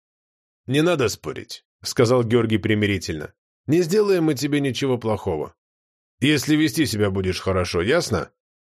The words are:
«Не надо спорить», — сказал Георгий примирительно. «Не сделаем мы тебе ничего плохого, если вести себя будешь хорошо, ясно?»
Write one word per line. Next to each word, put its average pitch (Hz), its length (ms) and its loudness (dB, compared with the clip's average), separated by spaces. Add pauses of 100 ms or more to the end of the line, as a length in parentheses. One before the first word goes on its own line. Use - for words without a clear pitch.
(680)
«Не 139 160 0
надо 156 260 2
спорить», — - 560 -12 (180)
сказал 123 420 2
Георгий 110 340 2
примирительно. 101 720 -2 (340)
«Не 160 160 2
сделаем 190 420 2
мы 156 100 2
тебе 143 260 -2
ничего 135 380 -2
плохого, 98 560 -4 (680)
если 147 360 2
вести 151 300 2
себя 104 240 0
будешь 95 300 -2
хорошо, 92 400 -2
ясно?» 110 500 -2 (360)